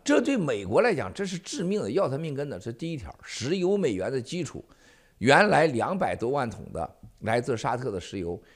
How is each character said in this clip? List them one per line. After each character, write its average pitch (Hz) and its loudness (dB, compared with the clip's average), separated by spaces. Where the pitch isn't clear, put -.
这 - 4
对 269 0
美 131 -2
国 107 2
来 226 4
讲， 117 -4
这 196 -6
是 185 -8
致 202 -6
命 196 0
的， 104 -2
要 170 2
他 127 -2
命 156 -6
根 143 -6
的。 110 -8
这 110 -10
第 165 -6
一 160 -6
条， 92 -12
石 139 -4
油 190 2
美 160 2
元 92 -2
的 135 -2
基 156 -6
础， - -12
原 156 8
来 151 6
两 139 0
百 117 0
多 107 -2
万 135 0
桶 - -12
的 - -6
来 110 0
自 120 -2
沙 120 -2
特 127 -4
的 95 -4
石 - -10
油， 85 -6